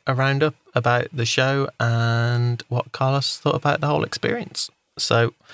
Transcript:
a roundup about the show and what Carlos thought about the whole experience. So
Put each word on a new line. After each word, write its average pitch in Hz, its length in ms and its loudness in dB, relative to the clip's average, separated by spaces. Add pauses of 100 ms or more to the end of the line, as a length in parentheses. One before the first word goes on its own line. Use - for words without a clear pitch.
a 135 60 0
roundup 139 420 0 (200)
about 120 400 2
the 120 100 -2
show 139 460 0 (100)
and 117 880 0
what - 240 -4
Carlos 135 460 -2
thought 147 160 0
about 147 260 0
the 151 60 -2
whole 147 180 0
experience. - 640 -4 (300)
So 117 340 2 (220)